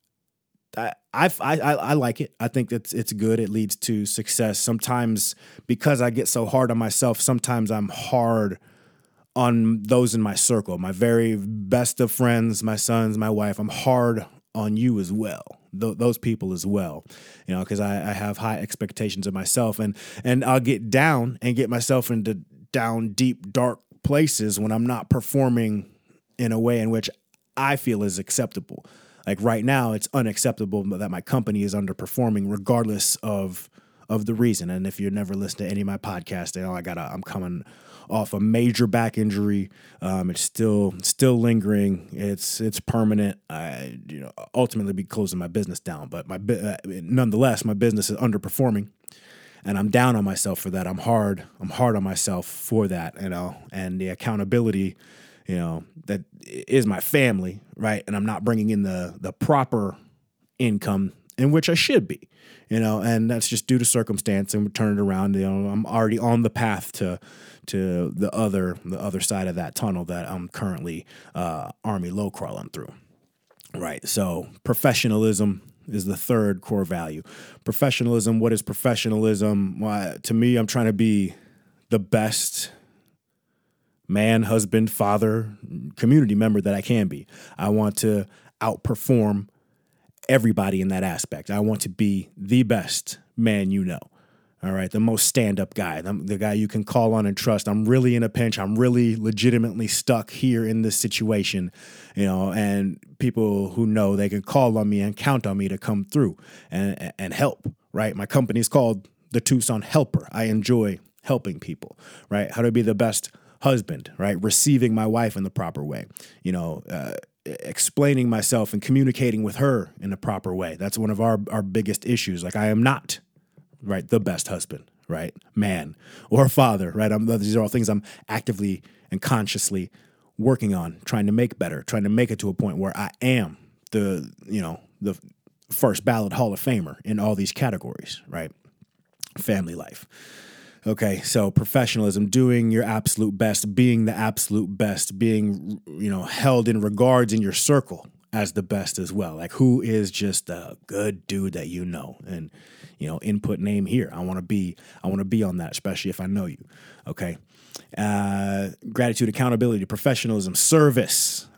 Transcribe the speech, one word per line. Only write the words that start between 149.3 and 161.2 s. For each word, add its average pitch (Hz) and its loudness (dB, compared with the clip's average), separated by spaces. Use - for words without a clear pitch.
Like, 82 -10
who 127 4
is 110 0
just 98 -4
a 85 -12
good 101 -4
dude 95 -4
that 80 -8
you 87 -6
know? 85 -10
And, 85 -10
you 73 -6
know, 80 -6
input 104 -2
name 101 0
here. 113 0
I 82 -12
wanna 92 -4
be, 90 -2
I - -2
wanna 95 -2
be 110 0
on 92 -2
that, 82 -6
especially 95 -6
if 90 -6
I 92 -6
know 98 -2
you, 78 -12
okay? 85 -8
Uh, 98 -2
gratitude, 120 0
accountability, 117 2
professionalism, 104 0
service, - 4